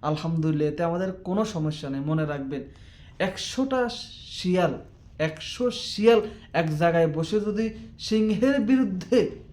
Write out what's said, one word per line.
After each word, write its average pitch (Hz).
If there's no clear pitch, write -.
আলহামদুলিল্লাহ, 156
এতে 147
আমাদের 175
কোনো 196
সমস্যা 156
নেই। 135
মনে 156
রাখবেন, 139
একশোটা 254
শিয়াল, 180
একশো -
শিয়াল 220
এক 165
জায়গায় 165
বসে 160
যদি 208
সিংহের 220
বিরুদ্ধে 240